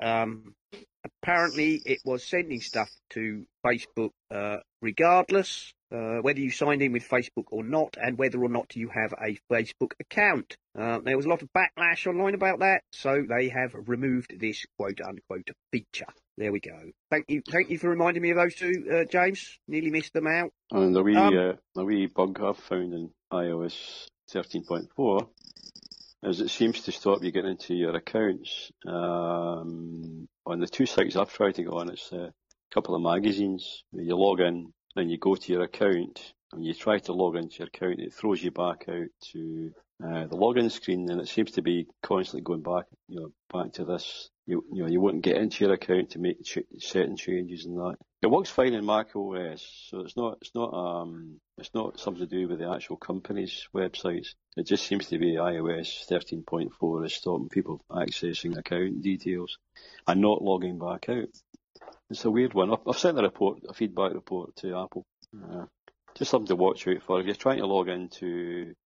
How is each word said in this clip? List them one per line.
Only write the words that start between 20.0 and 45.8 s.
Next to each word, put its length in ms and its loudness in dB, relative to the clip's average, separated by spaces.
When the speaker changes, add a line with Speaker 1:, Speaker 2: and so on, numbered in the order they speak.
Speaker 1:
them 140 0
out. 240 0
Speaker 2:
And 220 6
the 100 6
wee, 120 6
Speaker 1:
Um, 220 8
Speaker 2:
uh, 140 4
the 80 -2
wee 220 2
bug 360 0
I've 160 0
found 340 -4
in 180 -6
I 160 0
O 160 -2
S 460 -10
thirteen 380 -6
point 300 -4
four 320 2
is 160 0
it 80 0
seems 340 0
to 100 -6
stop 300 2
you 80 -2
getting 220 -2
into 220 -6
your 200 0
accounts. 800 -2
Um, 1400 -4
on 140 -4
the 80 0
two 200 2
sites 280 2
I've 180 0
tried 240 2
to 60 -4
go 160 -4
on, 120 -6
it's, 220 -14
uh, 180 -8
a 440 -16
couple 220 0
of 60 0
magazines. 880 0
You 240 -2
log 240 6
in, 320 2
then 120 0
you 100 -2
go 180 4
to 160 -2
your 100 2
account, 680 0
and 120 -8
you 100 -2
try 260 2
to 120 -8
log 240 2
into 220 -8
your 100 -8
account, 320 -4
it 120 -8
throws 300 0
you 80 -2
back 380 -4
out 200 -6
to, 400 -8
uh, 240 -6
the 100 -8
login 340 4
screen, 400 -2
and 100 -2
it 80 -6
seems 240 0
to 100 -2
be 240 2
constantly 400 0
going 200 -4
back, 240 -2
you 120 -10
know, 120 -12
back 220 -4
to 100 -6
this. 440 -8
You, 240 0
you 100 -4
know, 60 -2
you 120 4
wouldn't 240 2
get 120 4
into 280 0
your 100 6
account 360 2